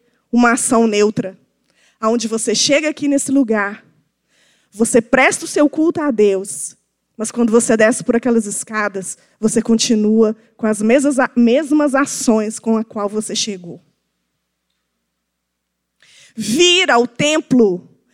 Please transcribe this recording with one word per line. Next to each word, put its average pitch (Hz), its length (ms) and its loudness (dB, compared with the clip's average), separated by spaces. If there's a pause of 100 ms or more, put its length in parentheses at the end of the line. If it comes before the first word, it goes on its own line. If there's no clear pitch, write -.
(320)
uma 240 200 4
ação 233 340 0
neutra, 208 540 -2 (600)
aonde 226 280 -2
você 220 260 -4
chega 302 360 0
aqui 294 180 -4
nesse 277 240 0
lugar, 214 520 -2 (880)
você 226 300 0
presta 269 440 0
o - 20 -12
seu 294 220 2
culto 320 320 -2
a 294 100 -2
Deus, 202 640 -2 (420)
mas 220 140 -8
quando 240 200 -2
você 233 260 2
desce 220 260 2
por 240 120 0
aquelas 233 300 0
escadas, 202 720 -8 (220)
você 220 220 0
continua 220 720 2 (220)
com 226 100 -4
as 208 140 -2
mesmas 262 360 2
a-, 262 180 0
mesmas 269 600 2
ações 220 640 -2
com 226 180 -2
a 220 60 -4
qual 208 240 -6
você 214 280 -8
chegou. 180 460 -8 (2500)
Vir 339 560 2
ao 240 160 2
templo, 247 840 0 (240)